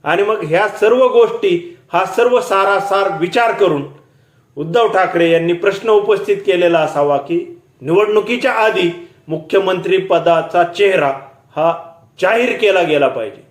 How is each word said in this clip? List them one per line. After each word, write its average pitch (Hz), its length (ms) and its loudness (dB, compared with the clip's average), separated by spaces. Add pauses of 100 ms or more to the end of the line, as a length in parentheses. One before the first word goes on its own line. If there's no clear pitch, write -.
आणि 170 200 0
मग 208 220 -2
ह्या 180 220 0
सर्व 240 400 2
गोष्टी, 226 680 0 (160)
हा 185 120 0
सर्व 240 360 0
सारासार 196 680 0 (100)
विचार 226 320 0
करून 156 320 0 (720)
उद्धव 170 320 0
ठाकरे 170 440 0
यांनी 165 220 2
प्रश्न 196 360 -2
उपस्थित 202 480 2
केलेला 175 420 2
असावा 147 380 0
की 170 440 -6 (200)
निवडणुकीच्या 214 680 0
आधी 185 560 -2 (200)
मुख्यमंत्री 185 680 -2
पदाचा 170 680 0
चेहरा 175 500 0 (420)
हा 165 380 -2 (280)
जाहीर 226 360 0
केला 190 240 2
गेला 147 260 2
पाहिजे. 110 440 -6